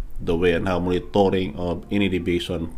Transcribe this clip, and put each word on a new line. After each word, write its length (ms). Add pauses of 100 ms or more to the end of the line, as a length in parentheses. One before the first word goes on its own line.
(220)
the 160
way 160
and 160
how 80
monitoring 800
of 320
any 160
deviation 720